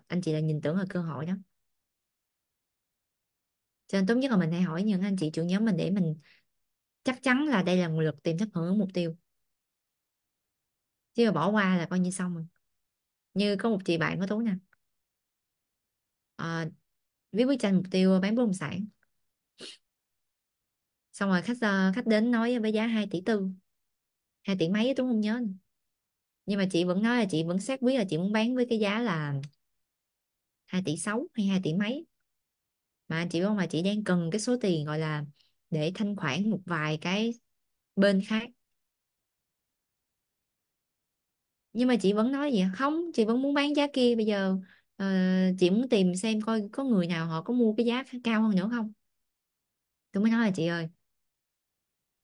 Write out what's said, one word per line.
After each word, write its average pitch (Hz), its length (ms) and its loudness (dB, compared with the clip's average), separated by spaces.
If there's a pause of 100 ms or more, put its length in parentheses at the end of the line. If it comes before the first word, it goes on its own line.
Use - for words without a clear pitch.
anh 180 140 -2
chị 165 120 -2
lại 156 100 0
nhìn 156 180 -2
tưởng 151 180 -2
là 202 100 -2
cơ 180 120 -4
hội 156 260 -6
đó. 185 80 -2 (2500)
Cho 202 120 -2
nên 196 80 2
tốt 226 80 2
nhất 262 160 0
là 226 60 2
mình 165 140 2
hãy 170 120 0
hỏi 165 200 -2
những 202 200 0
anh 196 140 -2
chị 160 140 -2
trưởng 160 160 -4
nhóm 190 180 0
mình 214 120 2
để 165 140 0
mình 170 260 0 (880)
chắc 254 180 -4
chắn 269 240 2
là 233 160 2
đây 180 140 2
là 175 120 2
nguồn 160 120 0
lực 156 220 -2
tìm 165 160 -2
thất 214 160 -2
hưởng 175 240 -2
mục 202 160 0
tiêu. 170 220 -2 (2000)
Chứ 233 120 2
mà 214 60 2
bỏ 165 180 0
qua 196 260 2
là 165 100 -2
coi 185 120 -2
như 180 120 0
xong 180 240 -6
rồi. 165 120 -8 (880)
Như 202 220 0
có 233 140 -2
một 208 140 0
chị 170 140 0
bạn 160 220 0
của 190 60 -2
Tú 214 140 -2
nè. 226 140 0 (1800)
Ờ, 165 340 -6 (600)
viết 214 120 2
bức 269 160 2
tranh 196 160 2
mục 185 140 0
tiêu 190 320 4
bán 202 120 0
bất 247 80 2
động 214 120 2
sản. 185 320 -6 (2250)
Xong 202 180 -2
rồi 180 120 4
khách, 233 180 -4
ờ, 190 340 2
khách 240 120 -4
đến 220 240 4
nói 240 280 2
với 220 140 0
giá 214 140 0
hai 220 240 0
tỷ 170 160 -2
tư. 202 220 0 (960)
Hai 196 160 -2
tỷ 165 100 2
mấy 220 260 2
Tú 254 120 -2
không 233 140 0
nhớ 214 220 -2
nữa. 208 100 -4 (920)
Nhưng 196 120 -2
mà 196 120 2
chị 175 140 2
vẫn 180 180 0
nói 240 160 2
là 226 120 4
chị 165 140 0
vẫn 175 160 0
xác 262 200 -4
quyết 262 180 2
là 214 100 2
chị 156 100 -2
muốn 190 140 -2
bán 220 220 2
với 247 140 0
cái 226 100 0
giá 208 220 0
là 156 340 -2 (1300)
hai 185 180 -4
tỷ 156 120 -2
sáu 214 380 -4
hay 208 120 -2
hai 196 160 2
tỷ 156 120 -2
mấy. 226 320 -2 (1040)
Mà 160 80 -4
anh 170 120 -2
chị 165 120 -2
biết 185 60 0
không, 214 100 0
mà 185 100 0
chị 160 160 -2
đang 208 220 0
cần 175 280 2
cái 208 80 -2
số 247 200 0
tiền 170 240 0
gọi 151 140 -4
là 156 260 -2 (460)
để 160 240 0
thanh 208 220 -4
khoản 170 340 0
một 196 160 -2
vài 156 340 -2
cái 214 340 -2 (600)
bên 196 300 4
khác. 220 220 -2 (3250)
Nhưng 247 160 2
mà 247 80 4
chị 196 160 2
vẫn 220 200 2
nói 285 180 -2
vậy, 196 140 2 (120)
không, 311 380 -2
chị 226 100 2
vẫn 233 180 0
muốn 285 120 0
bán 285 220 0
giá 294 160 2
kia. 247 240 4
Bây 220 100 0
giờ, 196 300 0 (400)
ờ, 196 100 -4 (520)
chị 180 120 4
muốn 233 180 2
tìm 185 260 4
xem 214 260 -2
coi 220 220 -2 (100)
có 269 120 -6
người 202 220 2
nào 165 200 -2
họ 160 160 -4
có 240 120 -4
mua 226 220 2
cái 233 100 0
giá 240 180 -2 (200)
cao 220 180 2
hơn 214 140 2
nữa 185 160 0
không. 220 200 -4 (1200)
Tôi 196 100 0
mới 220 100 4
nói 233 140 2
là 202 80 2
chị 165 120 0
ơi, 170 220 -2 (1400)